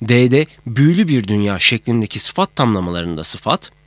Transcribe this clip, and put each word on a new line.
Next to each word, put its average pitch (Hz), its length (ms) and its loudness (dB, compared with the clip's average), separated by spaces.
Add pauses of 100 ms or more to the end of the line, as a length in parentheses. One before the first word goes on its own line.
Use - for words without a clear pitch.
D'de 123 440 4 (200)
büyülü 156 420 2
bir 120 200 0
dünya 101 300 0
şeklindeki 117 600 -2
sıfat - 380 -4
tamlamalarında 87 680 -2
sıfat - 460 -4 (160)